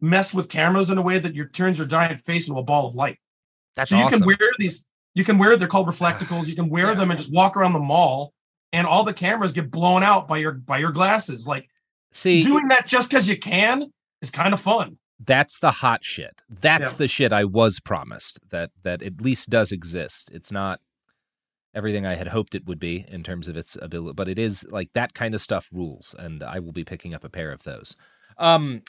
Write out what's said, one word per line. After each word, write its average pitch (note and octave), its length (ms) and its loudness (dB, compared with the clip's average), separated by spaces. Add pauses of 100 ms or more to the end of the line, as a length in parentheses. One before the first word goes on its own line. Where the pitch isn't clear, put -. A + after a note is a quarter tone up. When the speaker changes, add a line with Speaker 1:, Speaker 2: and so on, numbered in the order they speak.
Speaker 1:
mess F#3 320 2
with F#3 160 -4
cameras F3+ 400 2
in F#3+ 80 0
a F#3 60 0
way F3+ 160 2
that D#3+ 160 -4
your, D3 120 -8
turns F#3 300 0
your D#3 80 -4
giant E3 400 0
face E3+ 220 -2
into C#3 120 -6
a B2+ 40 -4
ball C#3+ 240 0
of A#2+ 80 -10
light. C3+ 240 -4 (560)
Speaker 2:
That's C3 160 0
Speaker 1:
So G3 40 4
you G#3+ 100 6
Speaker 2:
awesome. B3 160 6
Speaker 1:
can F3+ 60 6
wear G3 100 6 (200)
these, F#3+ 260 -4 (300)
you F#3 100 2
can G#3 140 4
wear, G3+ 180 8
they're F#3 120 2
called F#3+ 200 2
Reflecticals. E3+ 600 -2
You E3 80 -8
can E3+ 140 -2
wear E3+ 180 0
Speaker 2:
<sighs> - 20 2
Yeah. A3 60 2
Speaker 1:
them F#3 160 2
and E3 80 -2
just C#3 120 -10
walk F#3 240 4
around F#3 180 2
the D#3+ 60 0
mall, C#3+ 540 2 (400)
and E3+ 140 0
all F3+ 160 4
the - 100 -2
cameras F#3+ 380 -2
get C#3 180 -4
blown F3+ 320 2
out G3 260 4
by D#3 120 -2
your, D#3 140 -4
by C3 260 -4
your D#3+ 120 -2
glasses. D#3+ 540 -2
Like, C#3 240 -8 (420)
Speaker 2:
See, F3 300 4
Speaker 1:
doing C#4+ 280 4
that B3+ 180 4
just B3 240 2
'cause B3 180 4
you G#3 80 0
can A3+ 560 0 (300)
is C3+ 80 -8
kind F#3+ 240 0
of - 40 -2
fun. G#3 380 0 (220)
Speaker 2:
That's C3+ 400 2
the D3+ 120 4
hot A#2+ 320 0
shit. - 460 -12
That's C#3+ 420 2
Speaker 1:
Yeah. - 60 -10
Speaker 2:
the C#3+ 100 0
shit B2 240 2
I G#2 140 4
was G#2 340 2
promised B1+ 600 -8 (100)
that, E2+ 220 -8 (120)
that F2+ 200 -6
at F#2 180 -12
least B2 300 -2
does A2 200 2
exist. E2+ 600 -10
It's - 200 -16
not G2 300 -6 (920)
everything G#2 320 -4
I F2+ 100 -2
had E2+ 140 -8
hoped A2 260 -6
it F#2 100 -10
would E2+ 140 -10
be E2+ 280 -8
in F2 160 -14
terms F2 240 -10
of E2+ 80 -10
its - 260 -12
ability, E2 340 -10
but F#2 120 -4
it F#2+ 120 -6
is, A2 320 -4
like, G2 220 -10
that A#2+ 200 -4
kind A2+ 220 -6
of G#2+ 60 -6
stuff - 300 -6
rules, F2 460 -12
and D#2+ 260 -14
I C#2 160 -12
will E2+ 120 -12
be E2 120 -10
picking E2+ 300 -14
up D#2 100 -14
a - 60 -16
pair D#2+ 220 -10
of C2+ 120 -16
those. - 320 -16 (420)
Um, D#3 520 2